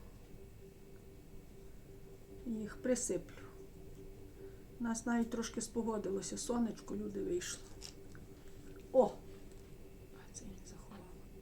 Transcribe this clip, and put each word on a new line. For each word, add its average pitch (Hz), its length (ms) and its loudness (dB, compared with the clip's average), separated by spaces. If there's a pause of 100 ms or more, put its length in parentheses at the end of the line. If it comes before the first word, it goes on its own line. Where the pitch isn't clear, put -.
(2500)
Їх 220 360 -2
присиплю. 240 640 4 (1300)
У 247 40 0
нас 233 220 2
навіть 233 240 6
трошки 233 320 0
спогодилося, 208 760 2
сонечко, 233 580 4
люди, 202 260 0
вийшло. - 420 2 (1300)
О! 254 200 12 (1000)
А - 200 -12
це - 120 -8
я - 60 -6
не - 160 -10
заховала. - 380 -10 (360)